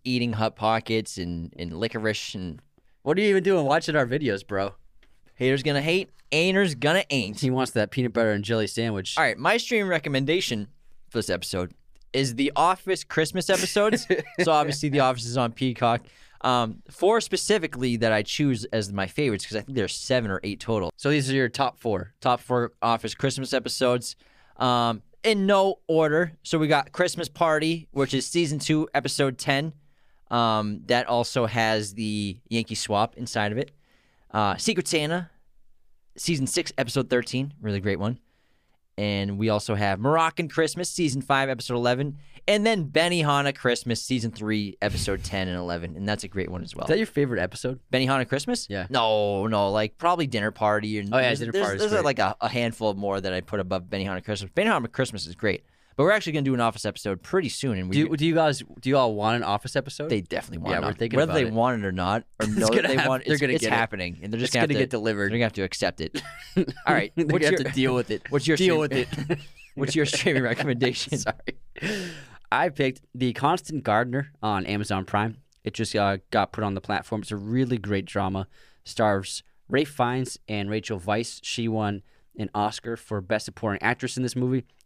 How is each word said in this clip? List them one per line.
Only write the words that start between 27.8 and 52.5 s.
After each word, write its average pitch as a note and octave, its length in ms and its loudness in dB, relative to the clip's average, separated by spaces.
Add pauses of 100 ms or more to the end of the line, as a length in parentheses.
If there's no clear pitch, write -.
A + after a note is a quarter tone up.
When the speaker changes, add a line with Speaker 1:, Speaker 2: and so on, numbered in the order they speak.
Speaker 1:
which C3+ 200 0
is C3 140 0
season D#3 320 0
two, D#3 340 0
episode C#3 460 0
ten. D3+ 340 -2 (600)
Um, A2 540 2
that B2 200 2
also A#2+ 400 2
has A2 480 0
the G#2 540 -4
Yankee A2+ 260 -2
Swap G#2+ 420 0
inside G#2+ 360 -2
of A2 60 -4
it. C#3+ 120 -4 (600)
Uh, G#2 240 2
Secret F3 320 0
Santa, E3 420 0 (840)
season C3+ 300 -2
six, - 320 -2
episode C3 320 0
thirteen. B2+ 500 0
Really G2+ 200 -2
great G2 200 0
one. A#2 180 -2 (800)
And G2+ 400 -2
we A2 100 2
also G#2 260 0
have G2 260 0
Moroccan D#3+ 480 0
Christmas, D#3+ 420 -2
season C#3 320 0
five, C3+ 260 2
episode B2 280 -4
eleven. B2+ 420 0 (280)
And G#3 200 4
then G3+ 240 2
Benihana D3 640 2
Christmas, A#2+ 480 0
season A#2 300 -2
three, G#2+ 500 -2
episode G2+ 420 -2
ten F#2+ 240 -2
and F2+ 80 -4
eleven. F2 400 -6
And G2 100 -6
that's G#2 180 -2
a F#2 40 -10
great F#2+ 220 -4
one F2+ 120 -8
as - 140 -14
well. - 80 -6
Speaker 2:
Is - 40 -4
that E3 100 2
your A3 80 0
favorite B2+ 340 0
episode? B2 400 -4 (120)
Speaker 1:
Benihana C3 360 2
Christmas? A#3 400 -4
Speaker 2:
Yeah. F#2+ 220 -6
Speaker 1:
No, G#2+ 560 2
no. G2+ 240 2
Like, G#2+ 260 0
probably E3+ 300 2
Dinner A2 240 -2
Party. G#2+ 480 0
And G2+ 140 -6
Speaker 2:
Oh, B2+ 60 4
yeah, B2+ 100 4
Speaker 1:
there's, A2 120 0
Speaker 2:
Dinner A#2 120 -4
Speaker 1:
there's, G3+ 120 0
Speaker 2:
Party G2 120 0
is - 60 -2
Speaker 1:
there's, G#3+ 100 0
Speaker 2:
great. F#3+ 120 2
Speaker 1:
like, C3+ 140 0
a, G2+ 240 2
a A2+ 60 0
handful A2+ 460 0